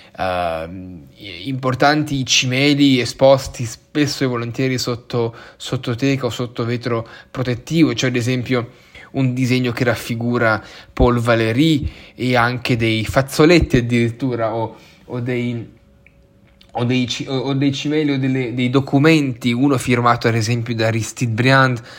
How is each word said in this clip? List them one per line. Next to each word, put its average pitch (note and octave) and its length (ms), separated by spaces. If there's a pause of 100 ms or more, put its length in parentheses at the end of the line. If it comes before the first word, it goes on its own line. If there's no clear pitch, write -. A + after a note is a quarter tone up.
(160)
ehm, F2 920 (380)
importanti C3+ 800
cimeli C3+ 760
esposti C3 640
spesso C#3+ 600
e C3 40
volentieri B2 500
sotto, A#2 560 (220)
sotto - 380
teca C3+ 320
o A#2 40
sotto A#2+ 340
vetro A#2 420 (240)
protettivo. B2+ 640
C'è A2+ 140
ad B2+ 100
esempio A#2+ 540 (420)
un C3 220
disegno B2+ 380
che B2+ 120
raffigura A#2 800 (280)
Paul A#2+ 260
Valéry A#2 720 (240)
e B2 220
anche A#2+ 400
dei A2+ 280
fazzoletti D3+ 720
addirittura A#2 760
o, A2 220 (300)
o B2 140
dei, A#2+ 480 (1040)
o A#2+ 140
dei B2 220
ci-, C3 220
o, C3+ 80
o C3 160
dei C3+ 200
cimeli D3 400
o C3+ 60
delle, C3 360
dei B2 160
documenti, C#3 840
uno C3 240
firmato A#2+ 500
ad A#2 100
esempio A#2 380
da A2 120
Aristide A2+ 460
Briand, B2+ 500 (160)